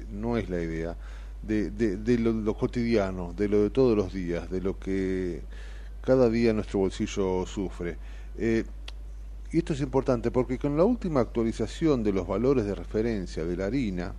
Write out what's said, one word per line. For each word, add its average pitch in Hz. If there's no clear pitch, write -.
no 113
es 90
la 87
idea, 82
de, 104
de, 104
de 117
lo, 113
lo 107
cotidiano, 98
de 101
lo 104
de 104
todos 127
los 92
días, 85
de 92
lo 92
que 92
cada 131
día 113
nuestro 104
bolsillo 92
sufre. 87
Eh, 113
y 160
esto 165
es 131
importante 123
porque 123
con 143
la 160
última 190
actualización 117
de 101
los 90
valores 113
de 101
referencia 95
de 87
la 95
harina, 101